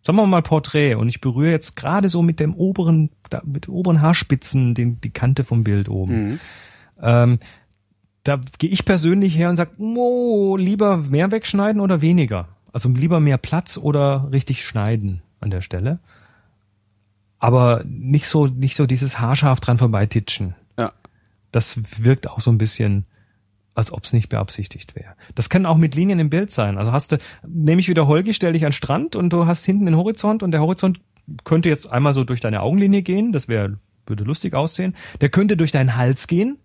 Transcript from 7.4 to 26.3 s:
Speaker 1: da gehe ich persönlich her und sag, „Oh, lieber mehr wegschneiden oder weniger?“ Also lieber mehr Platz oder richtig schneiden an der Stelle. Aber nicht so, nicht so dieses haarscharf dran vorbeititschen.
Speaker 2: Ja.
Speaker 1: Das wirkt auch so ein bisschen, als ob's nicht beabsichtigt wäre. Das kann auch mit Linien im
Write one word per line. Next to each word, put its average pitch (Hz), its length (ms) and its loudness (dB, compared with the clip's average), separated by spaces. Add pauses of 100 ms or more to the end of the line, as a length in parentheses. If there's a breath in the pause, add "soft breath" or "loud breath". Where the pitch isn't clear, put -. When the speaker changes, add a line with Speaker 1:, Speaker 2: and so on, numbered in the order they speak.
Speaker 1:
da 143 180 -2 (160)
gehe 170 140 -2
ich 190 120 -2
persönlich 180 540 2
her 175 120 2
und 175 80 0
sag, 165 200 -4
„Oh, 233 800 0
lieber 196 400 0
mehr 151 340 0
wegschneiden 208 500 0
oder 185 200 0
weniger?“ 131 460 2 (260)
Also 123 160 -2
lieber 156 300 2
mehr 143 180 4
Platz - 400 -4
oder 139 540 0
richtig 135 340 -2
schneiden 104 560 -4 (180)
an 101 120 -6
der 92 100 -4
Stelle. 110 380 -6 (1400 soft breath)
Aber 120 500 4
nicht 135 400 -2
so, 147 200 2
nicht 131 280 -2
so 143 120 0
dieses 127 320 -2
haarscharf 131 400 2
dran 120 180 0
vorbeititschen. 104 760 0 (240)
Speaker 2:
Ja. 113 140 -4 (580)
Speaker 1:
Das - 280 -2 (240)
wirkt 131 240 4
auch - 140 -8
so 120 100 2
ein 113 60 6
bisschen, 104 480 0 (720)
als - 180 -2
ob's - 180 -10
nicht 110 160 2
beabsichtigt - 680 -8
wäre. - 180 -16 (220 loud breath)
Das - 140 -4
kann 185 180 2
auch 165 100 4
mit 160 180 4
Linien 185 240 0
im 151 120 0